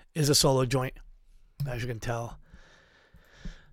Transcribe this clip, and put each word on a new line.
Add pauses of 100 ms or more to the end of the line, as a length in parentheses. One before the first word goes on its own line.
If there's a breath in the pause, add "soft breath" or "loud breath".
(140 loud breath)
is
a
solo
joint, (720)
as
you
can
tell. (1300 loud breath)